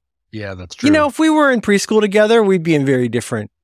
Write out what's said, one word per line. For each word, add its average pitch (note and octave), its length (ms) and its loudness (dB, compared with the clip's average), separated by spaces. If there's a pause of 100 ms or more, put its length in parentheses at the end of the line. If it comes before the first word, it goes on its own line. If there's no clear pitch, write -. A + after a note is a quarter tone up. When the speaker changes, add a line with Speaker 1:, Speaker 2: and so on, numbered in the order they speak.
(320)
Speaker 1:
Yeah, G2+ 220 -12
that's F2+ 220 -18
Speaker 2:
You C4+ 120 -2
Speaker 1:
true. - 20 4
Speaker 2:
know, D4+ 180 2
if - 100 -8
we D#4+ 120 2
were D4+ 200 2
in A#3+ 120 0
preschool G#3 380 0
together, G#3+ 440 2
we'd F#3+ 180 0
be D#3+ 120 0
in C#3+ 120 0
very B2+ 220 0
different, A2 420 -6 (140)